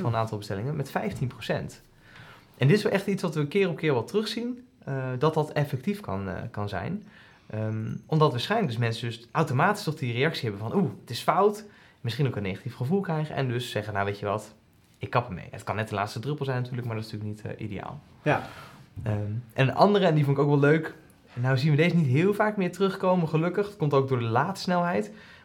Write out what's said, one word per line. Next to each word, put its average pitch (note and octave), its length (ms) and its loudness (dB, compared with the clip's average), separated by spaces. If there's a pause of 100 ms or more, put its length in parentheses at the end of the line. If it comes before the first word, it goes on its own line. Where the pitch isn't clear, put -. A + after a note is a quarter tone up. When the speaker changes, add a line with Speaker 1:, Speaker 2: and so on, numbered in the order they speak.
Speaker 1:
Ah. - 20 -2
Speaker 2:
van A#2 80 2
een A2+ 60 2
aantal A2 180 -2
bestellingen, G#2+ 380 -6
met D3 160 -4
vijftien F#3 360 -2
procent. - 540 -6 (760)
En C3 100 6
dit F#3+ 100 8
is G#3+ 60 0
wel - 80 2
echt G3 160 0
iets G3 140 0
wat D#3+ 140 -2
we D3 120 2
keer F#3+ 220 2
op D#3 80 -2
keer D#3 160 2
wel A#2 120 2
terugzien, A#3 640 -4 (180)
eh, C3+ 180 -4 (160)
dat D#3 140 4
dat D3+ 180 0
effectief D3+ 480 -2
kan, G2 300 -4
eh, F2 60 -6 (160)
kan G#2 180 -4
zijn. A#2 340 -6 (460)
Ehm, A2 460 -4 (100)
omdat D#3 260 4
waarschijnlijk E3 400 0
dus A2 80 -2
mensen A#2 300 -2
dus - 220 -12
automatisch E3 520 0
toch D3+ 120 -4
die A#2+ 180 -4
reactie B2+ 360 0
hebben G#2 200 -6
van, F3 100 2
oeh, D#3 100 2 (120)
het - 80 -18
is A#2 120 -6
fout. G3 420 2 (380)
Misschien B2 260 0
ook - 80 -2
een G#2 80 -2
negatief F#2+ 320 -6
gevoel E3 260 0
krijgen D#3 340 -4
en C3+ 120 0
dus B2 220 -2
zeggen, G#2 240 -4
nou, G2 120 0
weet G2+ 140 -4
je G2+ 60 -6
wat, G#2 280 -2 (440)
ik - 120 -10
kap A#2+ 180 2
ermee. - 240 -10
Het - 120 -12
kan G2 120 -4
net G#2+ 140 -4
de G#2+ 60 -4
laatste G#2 240 -4
druppel C#3 260 -4
zijn C3 120 -2
natuurlijk, B2 300 -6
maar A2+ 80 -4
dat A2 100 -6
is - 60 -14
natuurlijk G#2+ 320 -8
niet, G#2+ 140 -8
eh, - 80 -8
ideaal. - 340 -10 (220)
Speaker 1:
Ja. - 200 2 (600)
Speaker 2:
Ehm, G#2+ 120 0 (380)
en C3+ 140 4
een - 80 -2
andere, G3 300 6
en E3 100 4
die D3 100 4
vond C#3 120 2
ik C#3+ 60 4
ook D3 60 4
wel C#3+ 100 6
leuk. D3+ 340 4 (400)
Nou B2+ 240 0
zien D3 140 2
we C#3+ 60 6
deze E3+ 180 4
niet E3 120 4
heel D#3+ 260 4
vaak G#3+ 240 0
meer F3+ 140 0
terugkomen, F#3 560 2
gelukkig. F3 400 0
Het - 100 -14
komt D3 160 2
ook C3+ 140 4
door B2+ 120 2
de A#2 60 0
laadsnelheid. F3 840 0 (340)